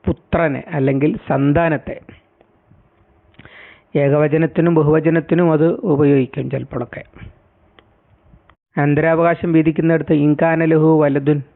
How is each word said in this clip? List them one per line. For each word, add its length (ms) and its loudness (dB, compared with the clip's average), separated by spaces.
പുത്രനെ 580 -4
അല്ലെങ്കിൽ 340 0
സന്താനത്തെ. 680 -2
ഏകവചനത്തിനും 760 0
ബഹുവചനത്തിനും 760 0
അത് 120 2
ഉപയോഗിക്കും 520 0
ചിലപ്പോഴൊക്കെ. 480 -10
അനന്തരാവകാശം 800 0
വീതിക്കുന്നിടത്ത് 580 0
ഇൻകാന 360 2
ലഹു 180 4
വലദുൻ 360 0